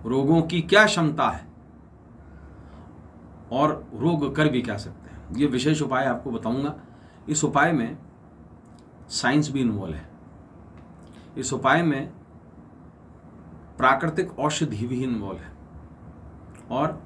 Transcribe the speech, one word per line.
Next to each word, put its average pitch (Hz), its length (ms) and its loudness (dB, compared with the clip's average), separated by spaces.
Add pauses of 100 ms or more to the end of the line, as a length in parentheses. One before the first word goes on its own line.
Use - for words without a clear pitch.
रोगों 135 380 4
की 165 200 -2
क्या 208 240 6
क्षमता 156 420 0
है - 180 -6 (2000)
और 147 200 2 (220)
रोग 143 420 0
कर 151 120 4
भी 123 140 2
क्या 101 160 -6
सकते - 320 -14
हैं। - 260 -12
ये 143 120 4
विशेष 143 340 2
उपाय 131 240 0
आपको 123 240 -4
बताऊंगा। 131 440 -4 (540)
इस 151 160 0
उपाय 147 280 4
में 127 240 0 (1160)
साइंस 143 380 2
भी 135 100 -2
इन्वॉल्व 98 340 -2
है, - 140 -12 (1300)
इस 131 160 -4
उपाय 131 300 2
में 151 300 0 (1700)
प्राकृतिक 156 600 2
औषधि 131 480 -2
भी 123 180 -4
इन्वॉल्व 101 340 -6
है - 140 -16 (1200)
और 151 340 -2